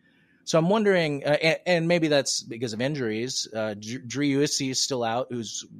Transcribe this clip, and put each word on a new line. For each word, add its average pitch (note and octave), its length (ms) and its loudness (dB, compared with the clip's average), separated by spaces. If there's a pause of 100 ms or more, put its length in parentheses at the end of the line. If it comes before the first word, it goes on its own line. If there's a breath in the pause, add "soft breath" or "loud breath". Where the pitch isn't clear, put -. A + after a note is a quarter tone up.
(440 soft breath)
So - 160 4
I'm E3 100 4
wondering, F#3 560 2
uh, C#3+ 40 0 (120)
and, D#3 240 2
and E3 220 2
maybe E3+ 220 2
that's C#3+ 340 0
because A#2 300 -6
of A2 80 -4
injuries. B2+ 680 -2
Uh, A2 220 -4
Dr-, A2 320 -10
Drew B2 220 -2
Uisi C#3 420 2
is B2+ 100 -4
still B2+ 240 -2
out, A#2 280 -2
who's A#2 340 -8 (140)